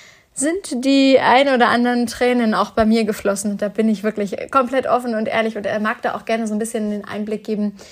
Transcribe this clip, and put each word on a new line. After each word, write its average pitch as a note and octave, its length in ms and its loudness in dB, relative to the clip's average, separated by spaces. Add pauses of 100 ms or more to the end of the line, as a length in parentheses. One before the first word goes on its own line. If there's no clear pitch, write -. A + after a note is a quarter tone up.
(380)
sind D4 460 -4
die C4+ 340 6
ein B3+ 300 4
oder A#3+ 220 4
anderen A#3+ 380 2
Tränen B3 460 0
auch G3+ 180 0
bei A3 140 2
mir A3 200 2
geflossen. G3+ 460 -4
Und G3+ 100 -6
da G#3 80 -2
bin A3 180 -2
ich G3+ 160 0
wirklich G#3 480 -4
komplett A#3+ 340 0
offen B3 300 0
und G#3+ 140 -2
ehrlich A3 260 -2
und G#3 100 -6
er G#3 140 -2
mag G#3+ 220 -4
da - 120 -4
auch G#3+ 120 -10
gerne A3+ 200 -2
so G#3+ 80 -4
ein G#3 60 -2
bisschen A3 300 -4
den G#3 160 -6
Einblick G#3 400 -8
geben, G#3 320 -4 (140)